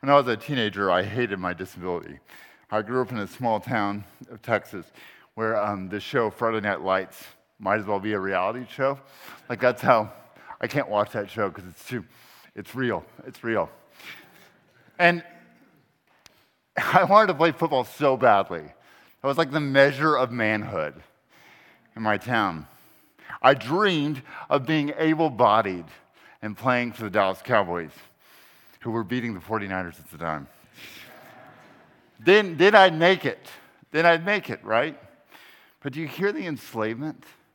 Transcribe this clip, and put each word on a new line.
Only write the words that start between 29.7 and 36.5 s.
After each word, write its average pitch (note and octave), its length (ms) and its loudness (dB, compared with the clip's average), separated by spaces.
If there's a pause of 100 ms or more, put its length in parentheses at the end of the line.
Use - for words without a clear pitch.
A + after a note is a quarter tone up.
at D2+ 120 -20
the D#2+ 80 -20
time. D#2 280 -6 (1700)
Then, F#3 360 4
then F#3+ 180 6
I'd F#3+ 220 8
make F3 280 2
it. - 220 -6 (440)
Then D#3+ 160 2
I'd E3 180 4
make G3+ 260 -4
it, - 120 -8
right? A#2 360 0 (840)
But C#3 120 -10
do D3+ 60 -8
you D#3+ 60 -6
hear F#3+ 260 -4
the F#3 140 -8
enslavement? A#2 760 -6 (300)